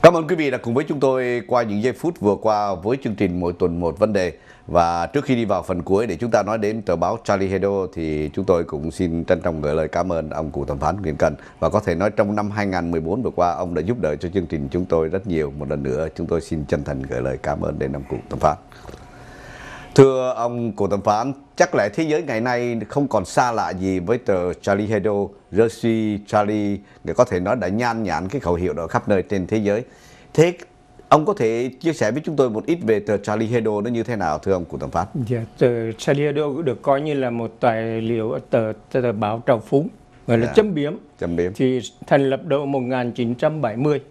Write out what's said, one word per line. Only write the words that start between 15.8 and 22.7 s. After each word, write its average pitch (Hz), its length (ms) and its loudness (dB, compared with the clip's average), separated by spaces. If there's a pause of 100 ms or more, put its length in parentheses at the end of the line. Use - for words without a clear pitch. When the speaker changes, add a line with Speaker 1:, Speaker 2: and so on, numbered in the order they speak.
Speaker 1:
nữa, 71 320 -2
chúng 87 120 -6
tôi 80 140 0
xin 78 240 -6
chân 73 180 -2
thành 69 200 -6
gửi 65 180 -4
lời 65 220 -2
cảm 73 180 -2
ơn 76 180 -4
đến 69 140 -4
ông 71 160 -8
cụ 65 80 -6 (120)
thẩm 67 100 -8
phán. 76 180 2 (1400)
Thưa 131 400 8
ông 117 360 -2
cụ 101 160 0
thẩm 101 140 0
phán, 113 320 2 (220)
chắc 175 200 2
lẽ 104 180 4
thế 160 100 -2
giới 160 200 0
ngày 120 180 -2
nay 120 360 -2 (120)